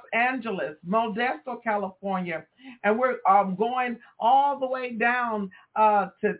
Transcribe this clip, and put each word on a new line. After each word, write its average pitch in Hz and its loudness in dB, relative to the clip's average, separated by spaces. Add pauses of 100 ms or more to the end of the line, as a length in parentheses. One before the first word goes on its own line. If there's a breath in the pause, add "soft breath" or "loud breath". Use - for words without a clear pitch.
(120)
Angeles, 226 -2 (100)
Modesto, 233 -4
California, 190 -4 (380 loud breath)
and 220 2
we're, 254 0 (120)
um, 190 4
going 240 -2 (220 loud breath)
all 269 4
the 262 -2
way 254 -6
down, 233 -2 (280 loud breath)
uh, 208 4 (120)
to 185 0